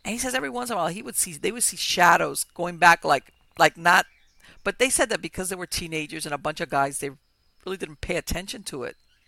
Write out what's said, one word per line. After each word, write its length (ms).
And 80
he 60
says 160
every 160
once 200
in 40
a 40
while 100
he 140
would 140
see, 180
they 180
would 100
see 140
shadows 680
going 340
back, 260
like, 280
like, 180
not, 300
but 140
they 120
said 200
that 120
because 280
they 60
were 100
teenagers 600
and 80
a 40
bunch 220
of 100
guys, 280
they 120
really 120
didn't 240
pay 160
attention 480
to 200
it. 120